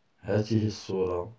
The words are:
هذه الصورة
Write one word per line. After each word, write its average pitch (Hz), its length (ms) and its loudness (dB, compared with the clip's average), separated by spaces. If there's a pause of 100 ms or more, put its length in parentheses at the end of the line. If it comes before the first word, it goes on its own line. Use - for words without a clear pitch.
(240)
هذه 107 420 2
الصورة 95 720 -2